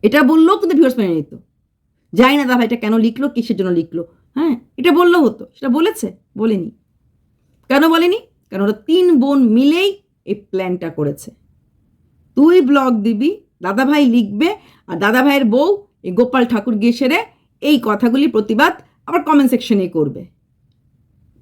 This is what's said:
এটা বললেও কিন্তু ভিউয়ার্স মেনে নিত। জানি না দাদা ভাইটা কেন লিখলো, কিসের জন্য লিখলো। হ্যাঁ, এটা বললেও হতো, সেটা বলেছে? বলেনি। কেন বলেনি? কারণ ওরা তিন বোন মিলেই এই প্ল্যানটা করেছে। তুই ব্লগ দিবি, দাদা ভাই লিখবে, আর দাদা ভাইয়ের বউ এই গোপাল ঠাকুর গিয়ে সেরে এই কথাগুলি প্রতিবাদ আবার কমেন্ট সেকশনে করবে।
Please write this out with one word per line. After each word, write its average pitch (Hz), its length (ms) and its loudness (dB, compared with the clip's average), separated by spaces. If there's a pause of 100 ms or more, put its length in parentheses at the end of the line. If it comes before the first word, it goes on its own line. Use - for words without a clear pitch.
এটা 269 220 2
বললেও 320 340 4
কিন্তু 349 180 -2
ভিউয়ার্স 254 220 2
মেনে 185 180 -2
নিত। 147 200 -8 (760)
জানি 254 240 4
না 294 60 0
দাদা 247 140 0
ভাইটা 233 180 0
কেন 226 220 -2
লিখলো, 226 320 -2
কিসের 233 280 -4
জন্য 185 120 -2
লিখলো। 165 380 -4 (280)
হ্যাঁ, 285 240 -2 (180)
এটা 330 140 0
বললেও 349 300 4
হতো, - 320 -2
সেটা 269 160 -8
বলেছে? 262 460 -2 (220)
বলেনি। 208 340 -2 (960)
কেন 277 220 2
বলেনি? 349 300 0 (300)
কারণ 196 140 -4
ওরা 208 80 0
তিন 330 480 0
বোন 277 240 2
মিলেই 294 580 0 (240)
এই 202 100 -6
প্ল্যানটা 185 540 -6
করেছে। 147 420 -8 (1040)
তুই 330 260 6
ব্লগ 269 320 2
দিবি, 226 480 -2 (200)
দাদা 196 240 -2
ভাই 294 200 2
লিখবে, 233 500 0 (320)
আর 170 120 -8
দাদা 220 220 0
ভাইয়ের 277 240 2
বউ 302 420 0 (160)
এই 185 80 -8
গোপাল 240 340 0
ঠাকুর 233 300 -4
গিয়ে 233 180 0
সেরে 285 320 -2 (360)
এই 285 220 2
কথাগুলি 233 440 0
প্রতিবাদ 226 460 0 (320)
আবার 339 180 -2
কমেন্ট 285 280 2
সেকশনে 214 360 -2
করবে। 147 380 -6 (1160)